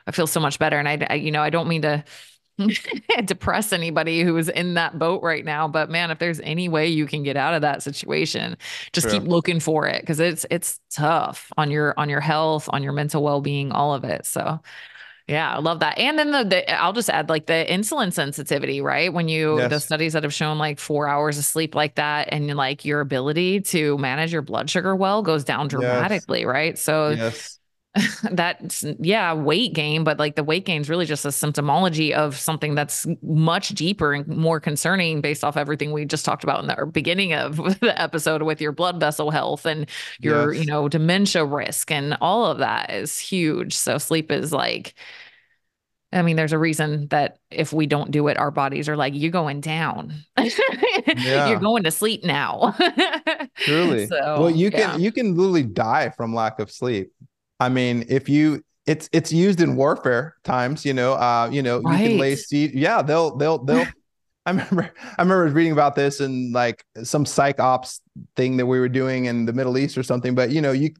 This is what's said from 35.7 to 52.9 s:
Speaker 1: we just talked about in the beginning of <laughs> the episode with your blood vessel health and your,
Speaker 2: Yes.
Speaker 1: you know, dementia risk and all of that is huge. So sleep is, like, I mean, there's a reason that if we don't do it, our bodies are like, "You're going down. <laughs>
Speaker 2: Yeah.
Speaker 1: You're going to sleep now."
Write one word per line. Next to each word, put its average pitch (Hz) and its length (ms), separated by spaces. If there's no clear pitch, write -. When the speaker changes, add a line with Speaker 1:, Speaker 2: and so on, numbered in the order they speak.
Speaker 1:
we 151 140
just 147 180
talked - 200
about - 180
in 143 60
the - 180
beginning 170 480
of 139 240
<laughs> 170 240
the 226 180
episode 156 440
with 156 180
your 151 100
blood 175 280
vessel 151 320
health 147 340
and 156 240
your, 147 340
Speaker 2:
Yes. 160 100
Speaker 1:
you 147 80
know, 147 160
dementia 165 560
risk 143 480
and 143 300
all 208 240
of 143 140
that 110 320
is - 260
huge. - 580
So - 220
sleep 156 340
is, 139 220
like, 117 400
I 180 120
mean, 165 140
there's 160 160
a 160 60
reason 151 500
that 147 280
if - 200
we 156 140
don't 147 240
do 147 200
it, - 80
our 147 120
bodies 143 400
are 151 80
like, 143 180
"You're 151 160
going 151 300
down. 156 520
<laughs> 381 60
Speaker 2:
Yeah. - 320
Speaker 1:
You're 214 100
going 214 240
to 160 80
sleep 214 320
now." 143 520